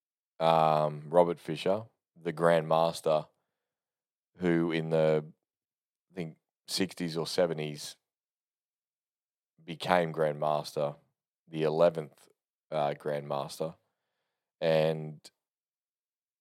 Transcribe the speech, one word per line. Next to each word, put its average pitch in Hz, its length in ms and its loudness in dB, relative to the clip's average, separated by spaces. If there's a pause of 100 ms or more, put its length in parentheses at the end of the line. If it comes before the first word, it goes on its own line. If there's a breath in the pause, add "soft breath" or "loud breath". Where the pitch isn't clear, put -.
(420)
um, 78 680 2
Robert 85 300 4
Fischer, 92 440 -4 (380)
the 85 120 -4
Grand 82 340 4
Master, 80 560 0 (1160)
who 85 340 2
in 80 160 -2
the, 78 340 2 (880)
I 87 40 -20
think, 82 200 -10 (320)
sixties 87 480 -4
or 82 100 -4
seventies 76 680 -2 (1700)
became 85 460 0
Grand 76 300 -2
Master, 76 540 -2 (540)
the 80 140 -4
eleventh, 78 640 0 (420)
uh, 73 260 -2
Grand 71 340 -6
Master, 71 460 -6 (840)
and 78 600 0 (1200)